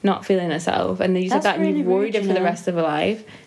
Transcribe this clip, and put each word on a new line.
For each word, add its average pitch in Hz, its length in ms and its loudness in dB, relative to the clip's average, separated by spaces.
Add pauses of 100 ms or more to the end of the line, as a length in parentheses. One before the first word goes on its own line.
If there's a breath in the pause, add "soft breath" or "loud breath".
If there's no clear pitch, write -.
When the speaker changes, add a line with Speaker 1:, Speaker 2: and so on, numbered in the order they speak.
Speaker 1:
not 196 220 0
feeling 180 260 0
herself, 170 480 -2
and 185 160 2
then 185 80 0
you 185 60 -4
said 254 80 2
Speaker 2:
That's 302 80 0
Speaker 1:
that 202 120 2
and 190 80 2
you - 80 2
Speaker 2:
really - 140 0
Speaker 1:
worried 190 200 2
Speaker 2:
rude, 220 80 -4
Speaker 1:
her 208 60 2
for 196 60 -2
Speaker 2:
you 190 60 2
Speaker 1:
the 185 60 2
Speaker 2:
know. 185 60 0
Speaker 1:
rest - 220 -2
of 180 80 -2
her 170 60 0
life. 165 420 0 (240 loud breath)